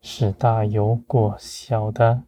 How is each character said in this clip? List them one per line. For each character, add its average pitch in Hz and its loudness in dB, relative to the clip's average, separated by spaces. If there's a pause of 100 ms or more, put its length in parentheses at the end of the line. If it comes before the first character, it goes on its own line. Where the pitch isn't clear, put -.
是 - -4
大 113 0
有 107 0
果 110 0
效 - -6
的。 117 2